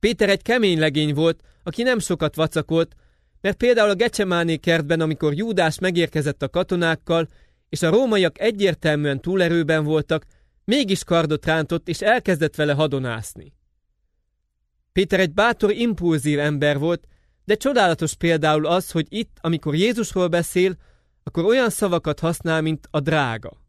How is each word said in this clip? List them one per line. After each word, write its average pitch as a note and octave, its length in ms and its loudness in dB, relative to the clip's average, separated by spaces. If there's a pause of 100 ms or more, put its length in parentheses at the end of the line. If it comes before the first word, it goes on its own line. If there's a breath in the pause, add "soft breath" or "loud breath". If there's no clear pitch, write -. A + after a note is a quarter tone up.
Péter G#3+ 260 2
egy G3 140 0
kemény G#3+ 360 0
legény D3+ 360 0
volt, D#3+ 280 0 (200)
aki E3+ 200 -6
nem B3 160 2
sokat D#3+ 360 -2
vacakolt, D#3+ 600 -2 (460)
mert G3 160 -2
például A3+ 340 4
a G3+ 40 2
Gecsemáné F3 600 0
kertben, E3 440 0
amikor D#3 340 -2
Júdás F#3 440 -2
megérkezett D#3+ 640 -2
a C#3 60 -4
katonákkal, E3 800 -2 (400)
és - 140 -6
a E3 80 2
rómaiak G#3 500 2
egyértelműen D#3 800 0
túlerőben E3 640 0
voltak, D3+ 420 -2 (380)
mégis G#3 400 0
kardot D#3 420 0
rántott, D#3+ 420 -2
és E3+ 120 -6
elkezdett F#3 540 0
vele D3+ 180 0
hadonászni. C3 800 -4 (1400)
Péter F#3 280 0
egy F3+ 120 0
bátor, G#3 380 2
impulzív E3 680 0
ember D3 400 0
volt, E3+ 280 -2 (380)
de G#3 100 0
csodálatos G#3 600 0
például D#3 520 0
az, F3+ 240 -2
hogy D#3+ 180 -2
itt, A3+ 320 -8
amikor D#3+ 340 -4
Jézusról G3 540 0
beszél, F3 480 0 (460)
akkor - 220 -4
olyan A#3 260 4
szavakat E3+ 500 -2
használ, D#3+ 420 -2
mint D#3 280 -4
a D3+ 100 -2
drága. C3+ 680 -2